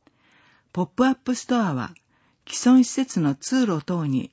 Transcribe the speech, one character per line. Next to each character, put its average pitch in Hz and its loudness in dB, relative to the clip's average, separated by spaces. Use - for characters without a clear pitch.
ポ 180 -2
ッ - 0
プ 254 0
ア 269 2
ッ 262 -2
プ - -6
ス - -8
ト 247 0
ア 196 0
は 127 -6
既 - -2
存 254 8
施 - 4
設 - -4
の 147 2
通 254 -2
路 170 -2
等 175 -4
に 131 -4